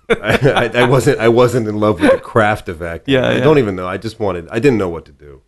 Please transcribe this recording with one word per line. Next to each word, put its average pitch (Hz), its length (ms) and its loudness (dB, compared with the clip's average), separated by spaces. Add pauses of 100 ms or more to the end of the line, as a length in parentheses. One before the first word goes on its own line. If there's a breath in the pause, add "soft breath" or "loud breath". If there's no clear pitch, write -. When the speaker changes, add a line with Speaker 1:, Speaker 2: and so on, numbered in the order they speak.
Speaker 1:
<laughs> - 80 -20
I, 120 640 0
I, 120 80 2
I 123 60 2
wasn't, 127 320 0
I 113 80 2
wasn't 117 400 2
in 104 100 -4
love 104 220 0
with 247 100 4
the - 80 2
craft 107 500 0
of 82 140 -10
acting. 85 320 -6
Speaker 2:
Yeah, 123 140 2
Speaker 1:
I 120 60 0
Speaker 2:
yeah. 127 100 0
Speaker 1:
don't 151 140 4
even 104 180 0
know. 90 100 -6
I 92 100 -6
just - 220 -10
wanted, 90 300 -4
I 113 100 -6
didn't 117 200 2
know 98 100 -2
what 82 160 -10
to - 80 -20
do. 71 360 -20